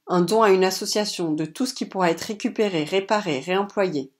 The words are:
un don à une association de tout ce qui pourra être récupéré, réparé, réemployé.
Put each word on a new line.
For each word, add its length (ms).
un 160
don 200
à 80
une 140
association 680
de 120
tout 220
ce 80
qui 100
pourra 260
être 120
récupéré, 640
réparé, 560
réemployé. 800